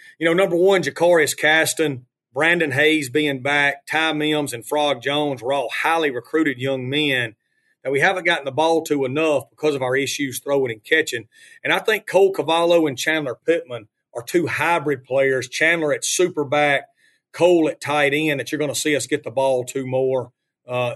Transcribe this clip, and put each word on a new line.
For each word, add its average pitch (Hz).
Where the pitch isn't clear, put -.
you 160
know, 165
number 175
one, 185
Jakarius 156
Caston, 156
Brandon 160
Hayes 151
being 143
back, 143
Ty 156
Mims, 151
and 117
Frog 147
Jones 139
were 127
all 131
highly 160
recruited 131
young 131
men 135
that 131
we 139
haven't 185
gotten 165
the 180
ball 160
to 147
enough 143
because 151
of 131
our 127
issues 135
throwing 135
and 110
catching. 147
And 147
I 190
think 202
Cole 190
Cavallo 165
and 131
Chandler 151
Pittman 127
are 120
two 170
hybrid 147
players, 131
Chandler 160
at 117
super 170
back, 143
Cole 165
at -
tight 143
end, 147
that 120
you're 151
gonna 143
see 151
us 127
get -
the 131
ball 131
to 131
more, 131
uh, 123